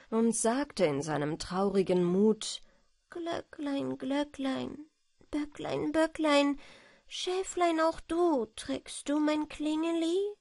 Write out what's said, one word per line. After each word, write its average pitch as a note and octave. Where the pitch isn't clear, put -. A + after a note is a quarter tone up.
und A3+
sagte A#3+
in C#3+
seinem D3+
traurigen F#3+
Mut: G#3
„Glöcklein, C#4+
Glöcklein, C4+
Böcklein, D4+
Böcklein, D4+
Schäflein F4+
auch D#4+
du, D#4+
trägst -
du D4
mein D4+
Klingeli? E4